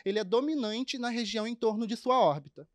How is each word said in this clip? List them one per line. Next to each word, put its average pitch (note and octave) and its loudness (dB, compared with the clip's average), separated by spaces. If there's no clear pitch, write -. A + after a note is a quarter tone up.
ele G3+ 0
é A3 0
dominante B3 -2
na A#3+ -4
região A3 -4
em A#3 -6
torno A3 0
de A3+ -4
sua B3+ 2
órbita. D3 2